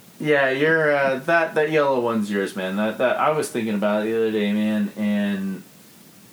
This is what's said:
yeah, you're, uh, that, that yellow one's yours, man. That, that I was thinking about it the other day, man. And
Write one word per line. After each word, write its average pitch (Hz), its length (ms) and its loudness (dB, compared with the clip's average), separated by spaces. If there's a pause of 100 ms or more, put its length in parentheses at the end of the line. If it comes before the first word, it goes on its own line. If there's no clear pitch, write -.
(200)
yeah, 143 300 2
you're, 151 440 2
uh, 135 260 0
that, 165 340 0
that 151 160 2
yellow 139 300 2
one's 113 300 0
yours, 98 240 -2
man. 95 220 -4
That, 107 220 -2
that 123 180 2
I 139 140 2
was 151 200 -2
thinking 113 240 -2
about 104 280 0
it 110 80 -2
the 113 60 0
other 113 140 2
day, 104 220 0
man. 107 440 0
And 101 680 -2 (720)